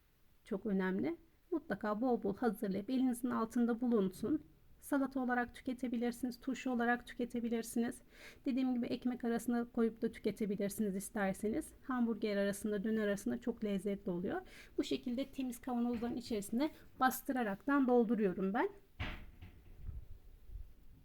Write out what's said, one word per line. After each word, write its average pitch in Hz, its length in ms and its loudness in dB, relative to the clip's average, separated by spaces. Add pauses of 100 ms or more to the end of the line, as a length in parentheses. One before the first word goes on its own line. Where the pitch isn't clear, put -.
(440)
çok - 220 -4
önemli. 196 520 2 (340)
Mutlaka 214 500 -2
bol 247 220 2
bol 196 140 0
hazırlayıp 202 520 0
elinizin 254 400 2
altında 233 520 2
bulunsun. 233 600 2 (440)
Salata 269 340 0
olarak 247 360 0
tüketebilirsiniz, 240 840 -2
turşu 262 320 -4
olarak 240 360 2
tüketebilirsiniz. 233 960 -2 (440)
Dediğim 254 280 2
gibi 240 120 0
ekmek 247 380 -2
arasına 240 480 0
koyup 226 300 2
da 220 100 0
tüketebilirsiniz 202 840 0
isterseniz. 214 800 -2 (100)
Hamburger 226 540 0
arasında, 202 460 0
döner 220 240 2
arasında 233 340 0
çok 233 220 -4
lezzetli 202 480 -2
oluyor. 220 300 -2 (360)
Bu 311 60 2
şekilde 262 420 -2
temiz 254 360 -6
kavanozların 240 540 0
içerisine 233 560 -2 (280)
bastıraraktan 254 880 2
dolduruyorum 202 680 4
ben. 320 160 2 (2250)